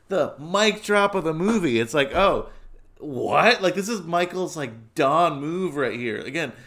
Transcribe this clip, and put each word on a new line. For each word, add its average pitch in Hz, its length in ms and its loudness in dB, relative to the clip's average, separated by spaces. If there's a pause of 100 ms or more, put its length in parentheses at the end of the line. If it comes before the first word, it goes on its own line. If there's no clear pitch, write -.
the 165 300 0
mic 196 440 0
drop 202 320 2
of 180 100 -2
the 160 100 -2
movie. 170 440 2
It's 117 160 0
like, 139 200 2
"Oh, 165 340 2 (500)
what?" 147 640 2
Like, 185 120 2
this 190 160 -4
is 208 120 -4
Michael's, 175 540 -2
like, 113 380 -10
Don 151 460 4
move 165 360 -4
right 120 220 -2
here. 117 200 -4
Again, 135 340 -6 (140)